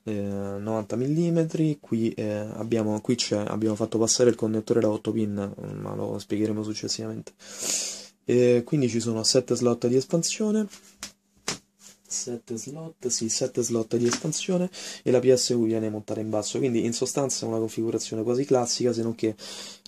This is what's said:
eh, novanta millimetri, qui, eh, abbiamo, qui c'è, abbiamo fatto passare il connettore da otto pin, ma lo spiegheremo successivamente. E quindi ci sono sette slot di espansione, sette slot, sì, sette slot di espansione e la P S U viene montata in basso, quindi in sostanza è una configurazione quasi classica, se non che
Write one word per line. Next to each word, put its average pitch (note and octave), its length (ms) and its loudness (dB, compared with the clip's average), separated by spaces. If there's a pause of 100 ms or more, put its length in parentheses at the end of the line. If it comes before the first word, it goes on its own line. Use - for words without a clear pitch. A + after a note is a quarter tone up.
eh, A2 100 -8
novanta G2+ 840 -4
millimetri, D#3+ 840 2
qui, A2+ 340 0
eh, A2 200 -4
abbiamo, G#2+ 640 -2
qui B2+ 140 0
c'è, A#2 240 0
abbiamo G#2+ 380 0
fatto A2 200 0
passare A2+ 320 4
il A2 60 6
connettore A2 460 0
da A2 100 4
otto A2 220 -2
pin, G2+ 420 -2 (260)
ma G2+ 140 -8
lo G#2 240 -6
spiegheremo G#2+ 460 -2
successivamente. A2 680 -6 (920)
E B2 420 6
quindi C#3 220 2
ci A2+ 100 0
sono A2+ 240 -2
sette B2+ 320 2
slot A#2+ 320 2
di B2 80 4
espansione, G#3 720 0 (1400)
sette A#2+ 520 -8
slot, D#3+ 480 -10
sì, A#2 220 -2
sette B2+ 340 0
slot A2+ 340 0
di A#2+ 100 2
espansione F3 600 0 (360)
e A#2 80 4
la B2 80 6
P B2 120 6
S B2 180 4
U A#2+ 140 4
viene A2 240 0
montata A2 300 -6
in A2 100 -4
basso, G#2+ 300 -2
quindi B2 260 2
in A#2 80 0
sostanza C3 540 -2
è - 20 -2
una A2+ 100 -2
configurazione A2+ 680 -2
quasi B2 200 2
classica, B2 480 2
se A2+ 100 0
non A2+ 120 -2
che A2 220 -2 (520)